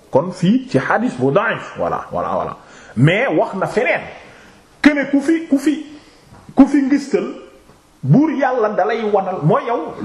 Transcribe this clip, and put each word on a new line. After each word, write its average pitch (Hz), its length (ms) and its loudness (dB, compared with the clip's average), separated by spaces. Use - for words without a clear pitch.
kon 165 220 2
fii 240 380 0
ci 131 80 2
hadis 208 400 -2
bu 131 120 2
da'if, 196 460 -2
voilà, - 340 -4
voilà, 87 220 -4
voilà. 85 240 -6
Mais 175 300 4
wax 202 180 0
na 180 120 -4
feneen, 269 340 -2
que 285 140 6
ne 277 160 -2
ku 277 100 2
fi, 330 260 0
ku 277 120 2
fi, 294 160 0
ku 269 120 8
fi 285 200 2
ngistal, 226 400 0
buur 254 280 4
Yàlla 254 400 0
dalay 214 320 -2
wanal, 190 300 0
mooy 202 240 2
yow, 262 260 -4